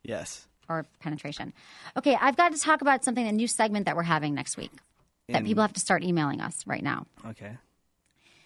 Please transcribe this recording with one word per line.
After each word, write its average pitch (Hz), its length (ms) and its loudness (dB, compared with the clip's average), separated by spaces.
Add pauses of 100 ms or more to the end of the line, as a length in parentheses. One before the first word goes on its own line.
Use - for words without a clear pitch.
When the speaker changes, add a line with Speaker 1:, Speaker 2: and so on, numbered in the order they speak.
Speaker 1:
Yes. - 440 -10 (220)
Speaker 2:
Or 160 160 -4 (140)
penetration. - 540 -10 (440)
Okay, 262 220 4
I've 262 180 4
got 349 160 6
to 302 60 -4
talk 311 220 2
about 269 220 4
something, 240 240 0
a 208 60 0
new 226 140 2
segment 208 400 0
that 151 100 0
we're 170 60 2
having 151 300 2
next 131 240 -6
week - 140 -10 (560)
that 240 120 0
Speaker 1:
In - 60 -2
Speaker 2:
people 214 160 2
have 208 120 0
to - 80 -6
start 170 220 2
emailing 165 380 0
us - 240 -8
right - 160 -6
now. 131 240 -4 (200)
Speaker 1:
Okay. 110 320 -14 (880)